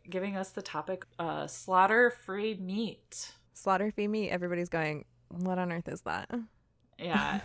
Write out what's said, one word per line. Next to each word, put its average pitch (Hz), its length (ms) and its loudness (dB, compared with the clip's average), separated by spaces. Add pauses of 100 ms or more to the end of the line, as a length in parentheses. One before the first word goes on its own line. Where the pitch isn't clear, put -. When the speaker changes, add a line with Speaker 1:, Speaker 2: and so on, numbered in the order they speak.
Speaker 1:
giving 190 280 -2
us 190 140 -4
the 202 120 -8
topic, 185 420 -6 (140)
uh, 151 280 -2
slaughter-free 208 1120 4
meat. 190 720 -6 (220)
Speaker 2:
Slaughter-free 208 540 2
meat. 214 220 0
Everybody's 175 380 0
going, 156 380 -2 (220)
"What 180 300 -2
on 180 140 0
earth 170 160 -6
is - 140 -6
that?" - 280 -4 (720)
Speaker 1:
Yeah, 156 440 0